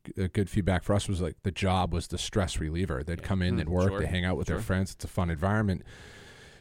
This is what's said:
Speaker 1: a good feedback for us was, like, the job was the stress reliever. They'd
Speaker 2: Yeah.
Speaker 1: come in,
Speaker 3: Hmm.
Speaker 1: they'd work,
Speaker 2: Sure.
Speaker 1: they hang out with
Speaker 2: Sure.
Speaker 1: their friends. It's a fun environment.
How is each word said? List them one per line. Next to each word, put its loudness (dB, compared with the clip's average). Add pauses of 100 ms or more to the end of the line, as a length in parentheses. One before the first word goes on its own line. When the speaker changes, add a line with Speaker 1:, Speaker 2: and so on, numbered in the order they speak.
(160)
Speaker 1:
a 0
good 0
feedback 2
for 2
us 2
was, -2
like, -2
the -2
job 2
was -2
the -6
stress 0
reliever. -2
They'd -6
Speaker 2:
Yeah. -10
Speaker 1:
come 2
in, 2
Speaker 3:
Hmm. 2
Speaker 1:
they'd 0
work, 4
Speaker 2:
Sure. 0
Speaker 1:
they 0
hang 0
out 0
with -2
Speaker 2:
Sure. 0
Speaker 1:
their -2
friends. 0
It's -14
a -6
fun 0
environment. 2 (800)